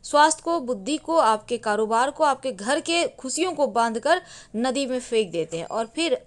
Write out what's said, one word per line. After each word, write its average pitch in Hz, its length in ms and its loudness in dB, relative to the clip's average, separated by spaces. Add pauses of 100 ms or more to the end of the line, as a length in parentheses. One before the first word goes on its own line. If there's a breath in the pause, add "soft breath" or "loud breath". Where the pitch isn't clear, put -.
स्वास्थ्य 302 420 4
को, 339 140 0
बुद्धि 247 380 -4
को, 320 200 -2
आपके 220 400 2
कारोबार 220 540 0
को, 285 120 0
आपके 269 280 0
घर 220 280 -2
के 330 280 0
खुशियों 311 460 -4
को 277 140 2
बांधकर 233 540 0 (340 loud breath)
नदी 262 300 0
में 254 140 -4
फेंक 220 320 -2
देते 165 260 -4
हैं 165 80 -6
और 220 200 -4
फिर 302 420 -2